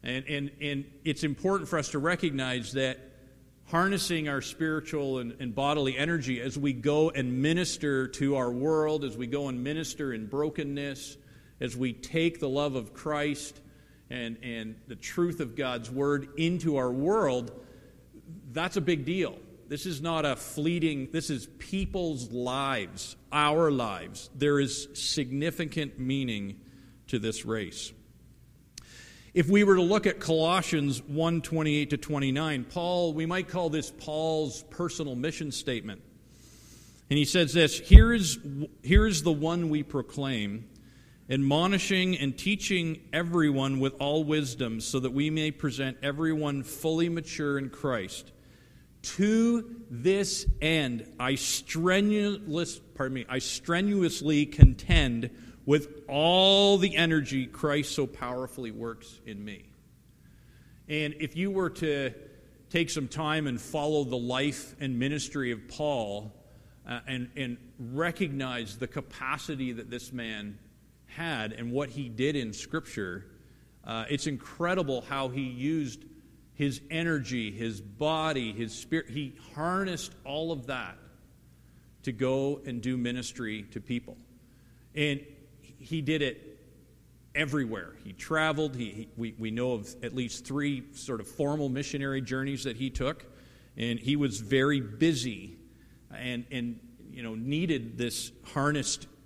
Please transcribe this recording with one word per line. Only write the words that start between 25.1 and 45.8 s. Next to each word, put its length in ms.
meaning 640
to 100
this 280
race. 460
If 160
we 140
were 120
to 60
look 240
at 140
Colossians 800
one 400
twenty-eight 480
to 80
twenty-nine, 680
Paul, 480
we 120
might 220
call 220
this 200
Paul's 800
personal 460
mission 360
statement. 520
And 80
he 80
says 260
this, 280
"Here 340
is, 240
here 240
is 160
the 80
one 380
we 120
proclaim, 880
admonishing 920
and 180
teaching 640
everyone 680
with 200
all 240
wisdom, 560
so 200
that 120
we 200
may 180
present 540